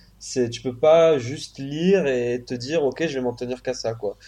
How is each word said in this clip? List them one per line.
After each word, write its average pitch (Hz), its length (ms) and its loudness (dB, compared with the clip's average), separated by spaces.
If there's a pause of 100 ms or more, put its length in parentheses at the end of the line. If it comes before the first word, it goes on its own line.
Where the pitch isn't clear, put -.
(200)
c'est, 123 300 -2
tu 117 120 -12
peux 127 140 -6
pas 160 420 6
juste 127 400 -8
lire 156 480 2
et 123 400 0
te 131 80 -6
dire, « 139 300 -2
OK, 135 220 -2
je 143 80 -6
vais 131 60 -4
m'en 123 140 -4
tenir 123 280 -8
qu'à 127 120 -6
ça, 113 200 -6
quoi. » 107 220 -8 (120)